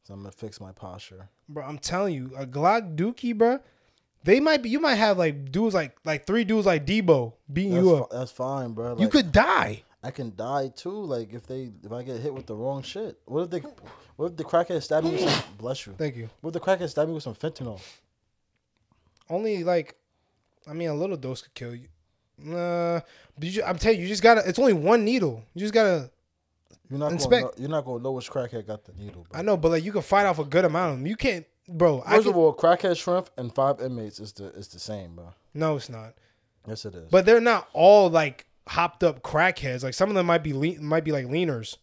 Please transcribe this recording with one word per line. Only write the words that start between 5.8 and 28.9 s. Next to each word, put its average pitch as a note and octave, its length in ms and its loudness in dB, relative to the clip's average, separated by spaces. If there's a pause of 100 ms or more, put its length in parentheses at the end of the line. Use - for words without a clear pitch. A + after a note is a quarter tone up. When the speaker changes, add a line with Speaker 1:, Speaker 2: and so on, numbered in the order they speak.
Speaker 2:
like, D3+ 240 -4
three A3+ 160 2
dudes G#3+ 220 2
like D#3+ 200 4
Debo D#3 480 4 (180)
beating F#3 240 0
Speaker 1:
That's F3+ 100 6
Speaker 2:
you F3 100 10
up. C3+ 160 -2
Speaker 1:
fi-, A2+ 60 -8
that's B2+ 140 -8
fine, B2+ 420 -6
bro. A#2 220 -6
Speaker 2:
You F#3 80 2
Speaker 1:
Like, A3 80 2
Speaker 2:
could G#3 200 2
die. G#3+ 520 2 (200)
Speaker 1:
I C3 80 -8
can A2+ 240 -10
die C3+ 340 -4
too. - 200 -12 (160)
Like A#2 260 -6
if A#2 140 -16
they, C3 260 -12 (120)
if G2+ 80 -14
I A#2+ 120 -10
get B2 160 -10
hit C#3 140 -6
with - 140 -14
the A2+ 80 -10
wrong C3 260 -6
shit. G3+ 440 -12
What C#3+ 180 -4
if F3 80 -8
they, F3+ 80 -4 (560)
what E3+ 160 -6
if E3+ 40 -18
the D#3 80 -8
crackhead E3+ 380 0
stabbed D#3 240 0
me E3+ 60 0
with F3+ 180 0
some, B2+ 200 0
Speaker 2:
<clears throat> G#2 100 -20
Speaker 1:
bless B2 260 -8
you. G2 120 -18
Speaker 2:
Thank D3 180 -6
you. A2+ 120 -12 (140)
Speaker 1:
What D#3+ 140 -8
if F3 60 -2
the - 60 -4
crackhead F3+ 220 0
stabbed D#3 200 -2
me E3 40 -6
with D3+ 100 -8
some A2 120 -10
fentanyl? A#2+ 440 -8 (1500)
Speaker 2:
Only, G3+ 340 -2
like, E3+ 320 0 (720)
I D3+ 60 -14
mean, E3 160 -4
a D3+ 60 -2
little E3 220 -4
dose B2+ 260 -8
could - 100 -20
kill A#2+ 220 -14
you. B2 120 -20 (500)
Nah, E3+ 640 -4 (360)
but C#3+ 80 -10
you F3+ 60 -6
ju-, G3+ 120 -4
I'm F3 140 -2
telling A3 220 2
you, E3+ 40 -6
you F#3 60 -6
just G3+ 140 -4
gotta, A3 240 6
it's F#3 120 -2
only B3 140 6
one G3+ 320 4
needle. E3 380 0 (100)
You F3 80 -12
just G#3+ 120 -4
gotta F#3 360 2 (800)
Speaker 1:
You're C3+ 100 -8
not D3 120 -2
Speaker 2:
inspect. E3 320 2
Speaker 1:
gonna - 0 -
know, - 160 -6
you're C#3 100 -6
not D3+ 160 -4
gonna B2 180 -8
know C3+ 100 -4
which B2 180 -10
crackhead A#2+ 360 -6
got G#2 180 -10
the - 80 -20